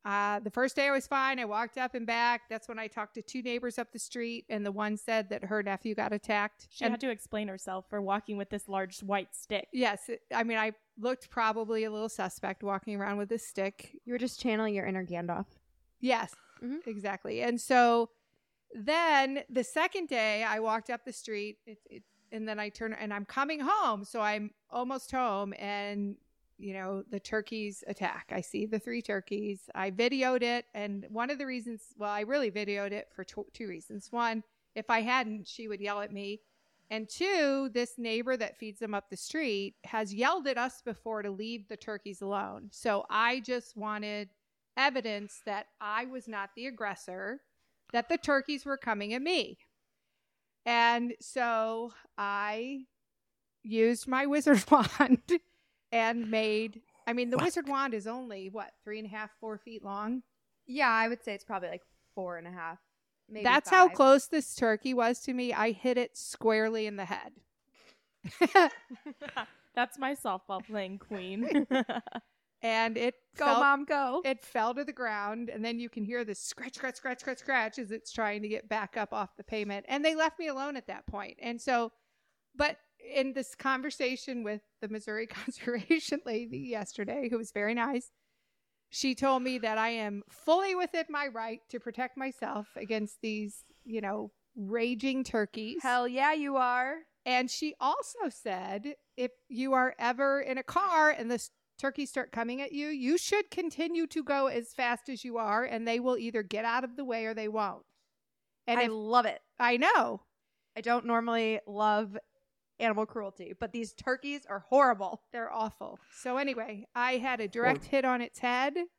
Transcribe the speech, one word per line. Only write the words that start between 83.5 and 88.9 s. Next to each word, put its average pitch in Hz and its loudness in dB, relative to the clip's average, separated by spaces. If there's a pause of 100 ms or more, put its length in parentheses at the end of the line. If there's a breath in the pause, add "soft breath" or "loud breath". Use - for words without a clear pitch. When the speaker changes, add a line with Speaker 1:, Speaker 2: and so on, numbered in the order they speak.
Speaker 1:
conversation 262 -2
with 208 -4 (180)
the 214 -8
Missouri 214 -6
<laughs> - -20
Conservation 262 -2
lady 233 -4
yesterday, 233 -4
who 233 0
was 226 -4
very 208 0
nice, 247 0 (800)
she 262 0